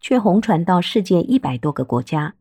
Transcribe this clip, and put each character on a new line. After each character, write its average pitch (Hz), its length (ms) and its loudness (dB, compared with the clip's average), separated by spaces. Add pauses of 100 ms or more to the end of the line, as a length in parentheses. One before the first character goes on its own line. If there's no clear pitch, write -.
却 254 180 0
红 208 240 2
传 170 220 0
到 180 160 2
世 214 200 0
界 180 220 2
一 262 160 0
百 135 180 -4
多 147 140 -2
个 135 140 -4
国 120 180 -2
家。 151 380 -6